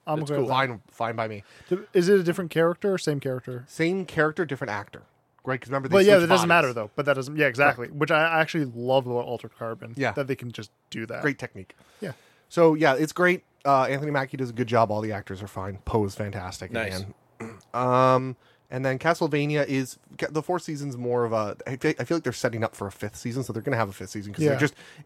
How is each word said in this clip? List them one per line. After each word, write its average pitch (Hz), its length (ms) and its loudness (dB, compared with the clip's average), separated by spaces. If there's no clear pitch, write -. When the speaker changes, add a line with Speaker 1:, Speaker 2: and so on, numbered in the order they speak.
Speaker 1:
I'm 156 120 -2
Speaker 2:
That's 147 120 -4
Speaker 1:
okay 143 60 0
Speaker 2:
cool. 139 80 2
Speaker 1:
with - 40 -2
that. 131 180 2
Speaker 2:
Fine, 117 140 -10
fine 113 240 -4
by 113 140 -2
me. 104 140 -12
Speaker 1:
Th-, 185 120 -2
is 180 160 4
it 202 100 8
a 180 40 0
different 170 280 -2
character 170 420 2
or 180 40 0
same 147 240 -2
character? 127 460 -6
Speaker 2:
Same 175 380 -2
character, 156 400 0
different 127 260 -6
actor. 101 320 -10
Right? 127 160 -4
'Cause - 80 -16
remember, 135 180 -4
they 151 60 0
Speaker 1:
But 190 120 8
yeah, 202 100 10
Speaker 2:
switch 180 60 8
Speaker 1:
that 170 140 4
doesn't 170 140 4
Speaker 2:
bodies. 170 140 6
Speaker 1:
matter 127 100 -2
though. 110 220 -6
But 143 100 -2
that 139 80 4
doesn't. 135 240 -4
Yeah, 151 100 4
exactly. 123 400 2
Speaker 2:
Right. - 80 -14
Speaker 1:
Which 147 160 0
I 160 300 4
actually 156 240 -2
love 127 320 0
about 120 180 -2
Altered 117 320 -10
Carbon. 113 380 -10
Speaker 2:
Yeah. 131 160 -2
Speaker 1:
That 135 160 -4
they 131 80 -2
can 123 160 -8
just 110 200 -14
do 113 160 -8
that. - 160 -8
Speaker 2:
Great 143 180 -2
technique. - 360 -14
Speaker 1:
Yeah. 165 100 -8
Speaker 2:
So 165 240 6
yeah, 151 220 4
it's 151 180 0
great. 180 300 2
Uh, 135 200 6
Anthony 139 280 -2
Mackie 135 260 -2
does 131 120 -4
a 117 40 -10
good 117 140 -2
job. 113 240 4
All 107 100 -2
the 110 120 -4
actors 98 280 -10
are 101 60 -10
fine. 95 380 -10
Poe 110 200 2
is 98 100 -4
fantastic 98 560 -10
Speaker 3:
Nice. 104 280 -6
Speaker 2:
again. 113 240 -16
<clears throat> - 100 -16
Um, 127 600 4
and 127 120 -4
then 131 140 0
Castlevania 151 680 0
is, 135 320 -4
ca-, - 140 -4
the 151 100 -2
fourth 175 220 -4
season's 143 340 -8
more 120 280 -2
of 113 80 -2
a, 107 220 -2
I 131 80 -6
fe-, 156 240 0
I 127 40 -6
feel 170 140 -2
like 160 60 -6
they're 120 100 -2
setting 113 300 -2
up - 120 -4
for 101 120 -8
a 98 40 -10
fifth - 240 -10
season, 123 280 -6
so 110 100 -8
they're 110 80 -6
gonna 120 160 -2
have 110 120 0
a 95 40 -12
fifth 95 160 -14
season 101 240 -12
'cause 160 100 -4
they're 143 100 4
Speaker 1:
Yeah. 131 60 -2
Speaker 2:
just, 143 140 0